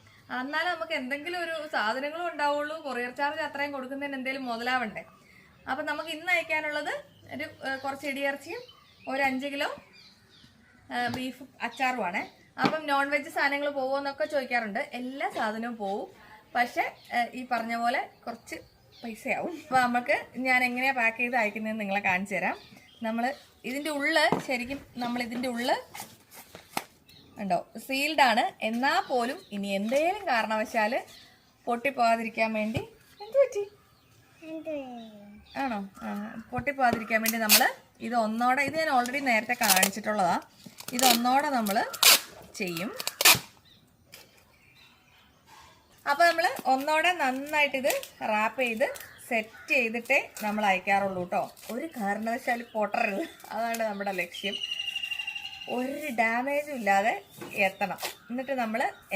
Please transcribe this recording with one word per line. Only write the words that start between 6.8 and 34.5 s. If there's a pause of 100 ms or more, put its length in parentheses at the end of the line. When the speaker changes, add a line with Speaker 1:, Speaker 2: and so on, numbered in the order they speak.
Speaker 1:
ഒരു, (240)
ഏ,
കുറച്ച്
ഇടിയിറച്ചിയും (500)
ഒരു
അഞ്ച്
കിലോ, (1200)
ഏ, (100)
ബീഫ് (240)
അച്ചാറുമാണേ. (400)
അപ്പം
നോൺ
വെജ്
സാധനങ്ങൾ
പോവുമെന്നൊക്കെ
ചോദിക്കാറുണ്ട്. (200)
എല്ലാ
സാധനവും
പോവും, (240)
പക്ഷേ, (320)
ഏ, (200)
ഈ (100)
പറഞ്ഞ
പോലെ (160)
കുറച്ച് (480)
പൈസയാവും. (120)
അപ്പൊ
നമുക്ക് (320)
ഞാൻ
എങ്ങനെയാ
പാക്ക്
ചെയ്ത്
അയക്കുന്നതെന്ന്
നിങ്ങളെ
കാണിച്ചു
തരാം. (460)
നമ്മൾ (360)
ഇതിൻ്റെ
ഉള്ള് (240)
ശരിക്കും (240)
നമ്മൾ
ഇതിൻ്റെ
ഉള്ള് (1700)
ഉണ്ടോ (280)
സീൽഡ്
ആണ്. (260)
എന്നാ (160)
പോലും (120)
ഇനി (120)
എന്തേലും
കാരണവശാല് (680)
പൊട്ടിപ്പോകാതിരിക്കാൻ
വേണ്ടി, (420)
എന്ത്
പറ്റി? (880)